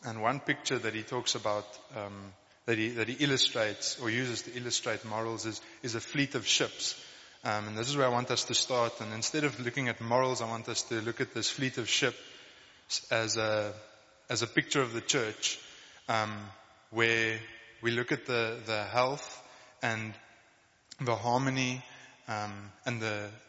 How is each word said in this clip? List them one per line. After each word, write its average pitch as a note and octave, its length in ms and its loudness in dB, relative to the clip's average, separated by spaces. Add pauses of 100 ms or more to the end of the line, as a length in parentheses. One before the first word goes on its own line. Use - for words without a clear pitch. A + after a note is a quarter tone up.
And A2 160 -6
one A#2+ 180 2
picture C#3 400 0
that A2 140 -2
he A2 100 -4
talks A#2+ 320 -2
about, G#2 300 0 (320)
um, G2+ 380 -8 (320)
that A#2 100 2
he, A2 140 2
that A2+ 180 0
he C3 160 0
illustrates B2 800 2
or A2+ 80 0
uses A#2+ 320 0
to A#2 120 -12
illustrate A#2+ 520 -2
morals A2 400 -4
is, G#2+ 160 -6 (200)
is A#2 120 -4
a A2+ 60 0
fleet C#3 340 0
of A#2 120 0
ships. - 560 2 (420)
Um, G#2+ 220 0
and G#2+ 100 -4
this A#2+ 120 -2
is C#3+ 80 0
where C3+ 100 6
I B2 40 6
want B2 200 2
us A#2 140 2
to B2 100 -2
start. A#2 460 2
And G#2+ 120 -6
instead A2+ 300 0
of C3+ 160 0
looking B2 300 -2
at A#2 120 -2
morals, B2 400 4
I A2+ 80 -2
want A2+ 200 -4
us A2+ 140 -2
to A2+ 180 -2
look A2+ 200 -2
at C#3 140 -4
this A2+ 160 0
fleet C3 260 -2
of A2+ 120 -2
ships - 280 2 (920)
as A2+ 260 2
a, G#2+ 360 2 (580)
as A#2 120 0
a A#2+ 40 0
picture - 340 2
of A#2+ 120 2
the A#2 80 -2
church, - 580 0 (500)
um, A2 240 2 (600)
where A2+ 480 4 (420)
we A#2 80 4
look A#2+ 220 2
at D3 140 -2
the, A#2 380 0
the G#2 200 0
health B2+ 580 0 (400)
and A2 320 -2 (880)
the A#2+ 160 2
harmony, B2+ 640 2 (460)
um, G#2 420 -6 (160)
and A#2+ 140 -2
the G#2 280 -2 (200)